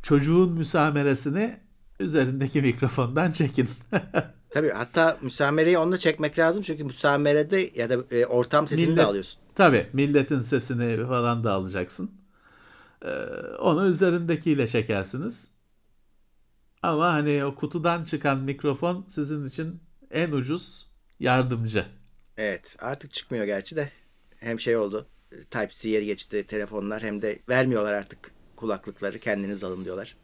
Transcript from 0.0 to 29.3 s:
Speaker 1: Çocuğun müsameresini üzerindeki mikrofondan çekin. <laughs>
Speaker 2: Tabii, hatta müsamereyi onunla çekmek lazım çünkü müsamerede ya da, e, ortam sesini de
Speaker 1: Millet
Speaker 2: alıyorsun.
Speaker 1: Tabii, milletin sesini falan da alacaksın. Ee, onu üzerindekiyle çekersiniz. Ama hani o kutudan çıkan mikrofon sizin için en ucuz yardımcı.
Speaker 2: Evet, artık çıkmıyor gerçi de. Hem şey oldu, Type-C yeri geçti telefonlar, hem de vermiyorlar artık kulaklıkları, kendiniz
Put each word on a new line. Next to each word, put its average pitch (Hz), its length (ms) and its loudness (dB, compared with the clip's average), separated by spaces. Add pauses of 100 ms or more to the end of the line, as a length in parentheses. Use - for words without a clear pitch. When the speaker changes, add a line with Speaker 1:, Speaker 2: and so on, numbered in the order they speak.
Speaker 1:
Çocuğun 165 500 4
müsameresini 151 1040 0 (400)
üzerindeki 135 600 0
mikrofondan 131 720 2
çekin. 135 380 2 (220)
<laughs> - 580 -4
Speaker 2:
Tabii, 151 200 0
hatta 151 520 2
müsamereyi 151 560 2
onunla 175 200 2
çekmek 156 420 0
lazım 170 240 4
çünkü 151 200 -6
müsamerede 147 920 2
ya 117 140 -2
da, 123 260 -2
e, 120 100 4
ortam 123 420 2
sesini 156 200 2
de 165 40 2
Speaker 1:
Millet 160 140 6
Speaker 2:
alıyorsun. 101 360 -2 (140)
Speaker 1:
Tabii, 143 380 6
milletin 139 460 2
sesini 120 680 -2
falan 120 360 0
da 110 100 2
alacaksın. 92 580 -4 (920)
Ee, - 40 -6 (500)
onu 175 280 4
üzerindekiyle 165 800 2
çekersiniz. 113 840 -2 (1300)
Ama 170 320 2
hani 147 320 2
o 139 100 -4
kutudan 165 480 -2
çıkan 143 340 0
mikrofon 143 720 -2
sizin 147 360 -4
için 165 360 -8 (300)
en 160 200 -2
ucuz 143 580 -4 (300)
yardımcı. 117 680 0 (520)
Speaker 2:
Evet, 104 420 -6
artık 139 340 -10
çıkmıyor 113 320 -4
gerçi 101 300 -4
de. 143 140 -4 (500)
Hem 117 200 -6
şey 117 180 0
oldu, 107 280 -2 (460)
Type-C 110 380 -4
yeri 107 160 0
geçti 104 420 -4
telefonlar, 104 560 -6
hem 107 180 -6
de 107 180 -4 (100)
vermiyorlar 123 440 2
artık - 380 -10 (240)
kulaklıkları, 104 640 -6
kendiniz 101 440 -4